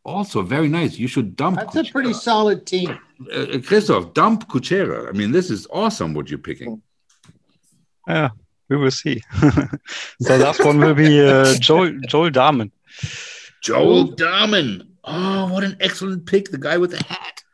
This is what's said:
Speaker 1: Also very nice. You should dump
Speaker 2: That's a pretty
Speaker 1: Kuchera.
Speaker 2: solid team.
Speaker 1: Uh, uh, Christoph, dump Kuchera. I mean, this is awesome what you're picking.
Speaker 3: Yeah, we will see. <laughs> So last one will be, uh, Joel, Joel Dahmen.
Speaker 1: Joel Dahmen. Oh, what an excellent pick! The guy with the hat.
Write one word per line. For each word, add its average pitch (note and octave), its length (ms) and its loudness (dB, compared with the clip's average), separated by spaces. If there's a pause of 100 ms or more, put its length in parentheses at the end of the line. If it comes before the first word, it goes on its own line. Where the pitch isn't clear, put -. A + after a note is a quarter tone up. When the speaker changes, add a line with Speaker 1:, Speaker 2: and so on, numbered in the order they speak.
Speaker 1:
Also F#3 400 -6
very C#3+ 260 -2
nice. D#3+ 300 -2
You A#2+ 80 -4
should A#2+ 300 -4
dump F3+ 220 -2
Speaker 2:
That's G#3+ 180 -6
a E4 80 0
pretty C4 260 -4
Speaker 1:
Kuchera. G3+ 120 -2
Speaker 2:
solid G#3+ 440 0
team. F3+ 320 -4 (320)
Speaker 1:
Uh, B2 100 -6
uh, B2 200 -4
Christoph, B2 540 0
dump G3+ 340 2
Kuchera. B2+ 600 -4
I - 40 -12
mean, G2+ 180 -2
this F3+ 200 0
is G2+ 200 -6
awesome D#3+ 440 -4
what C#2+ 160 -6
you're C#2+ 80 -8
picking. G#3+ 420 -12 (1300)
Speaker 3:
Yeah, D#3 220 0 (400)
we C#3 80 0
will C3+ 120 2
see. C3 300 -6 (220)
<laughs> - 0 - (800)
So C3 160 4
last C#3 260 2
one D3 160 4
will D#3 140 4
be, D3 260 6
uh, C3+ 360 6
Joel, D#3 520 2
Joel E3 220 2
Dahmen. B2+ 400 2 (920)
Speaker 1:
Joel F3 540 4
Dahmen. F3 720 0 (160)
Oh, F#3 480 -4
what G3 120 -2
an F#3+ 160 -6
excellent F#3+ 440 -6
pick! G3 260 -2
The C3+ 80 -10
guy D3+ 200 -2
with F3 140 0
the - 120 -6
hat. - 380 -14 (120)